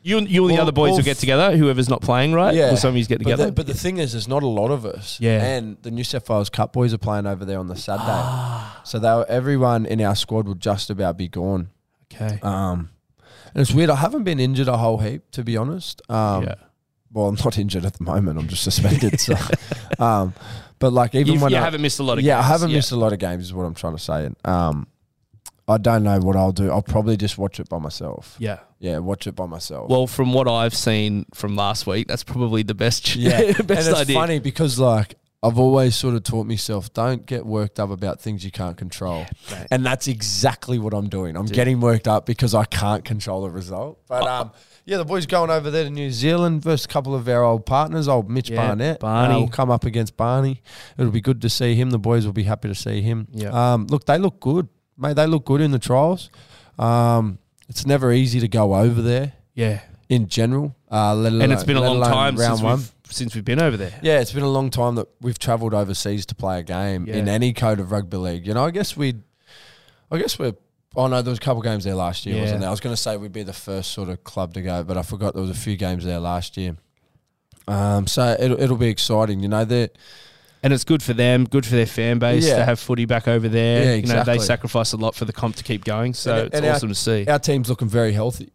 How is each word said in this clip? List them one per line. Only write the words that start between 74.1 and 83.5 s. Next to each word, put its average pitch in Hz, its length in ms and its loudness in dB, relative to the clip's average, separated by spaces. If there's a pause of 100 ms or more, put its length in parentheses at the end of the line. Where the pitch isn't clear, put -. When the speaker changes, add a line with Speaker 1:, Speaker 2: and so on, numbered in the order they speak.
Speaker 2:
club 90 300 -8
to 95 80 -8
go, 90 200 -4
but 90 140 -6
I 90 60 -4
forgot 98 320 -6
there 95 80 -6
was 92 80 -4
a 90 40 -6
few 104 220 -6
games 90 300 -4
there 87 140 -4
last 87 360 -6
year. 92 200 -6 (920)
Um, 101 380 0
so 123 320 2
it'll, 123 220 0
it'll 127 160 2
be 117 120 2
exciting, 107 520 0
you 101 80 -2
know, 107 160 0
they're 117 260 0 (720)
Speaker 1:
And 135 100 4
it's 127 120 0
good 160 180 2
for 123 100 -2
them, 123 320 4
good 135 220 0
for 123 100 0
their 117 100 4
fan 117 320 -2
base 120 280 4
Speaker 2:
Yeah. 135 100 4
Speaker 1:
to 117 80 4
have 117 160 2
footy 120 240 -2
back 117 240 0
over 113 200 2
there. 117 360 4